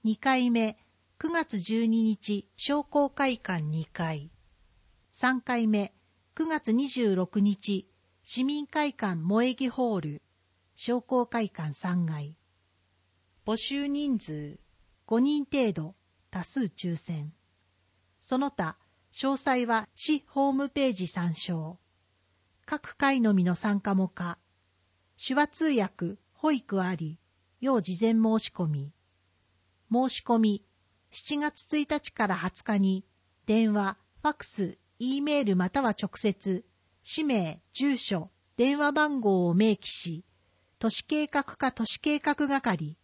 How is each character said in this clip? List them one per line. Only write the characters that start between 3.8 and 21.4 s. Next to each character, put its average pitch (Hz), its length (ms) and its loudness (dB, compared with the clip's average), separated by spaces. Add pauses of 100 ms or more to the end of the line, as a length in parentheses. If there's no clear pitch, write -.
階。 160 440 -6 (800)
三 254 300 0
回 233 240 0
目、 208 300 0 (400)
九 320 100 -2
月 302 260 -2
二 262 160 2
十 226 280 2
六 185 260 0
日、 202 480 0 (340)
市 247 200 -4
民 294 240 -2
会 294 260 -2
館 190 220 -2
萌 214 400 0
木 269 120 -2
ホ 233 300 -2
ー - 20 -2
ル、 151 220 -8 (540)
商 240 260 -2
工 247 240 0
会 233 240 -2
館 151 240 -8
三 180 320 -2
階。 151 300 -6 (1080)
募 220 100 2
集 277 320 -2
人 285 320 0
数、 151 400 -10 (480)
五 226 120 2
人 285 260 2
程 240 280 0
度、 160 220 -6 (340)
多 180 140 -6
数 262 220 -2
抽 175 300 -4
選。 156 360 -8 (880)
そ 262 160 -2
の 277 140 0
他、 170 260 -6 (340)
詳 269 260 -2
細 254 280 0
は 220 300 0
市 302 320 0
ホ 277 240 0
ー - 20 0
ム 277 160 -2
ペ 269 200 2
ー 220 40 0
ジ 185 140 -4
参 175 260 -2
照。 165 460 -6 (840)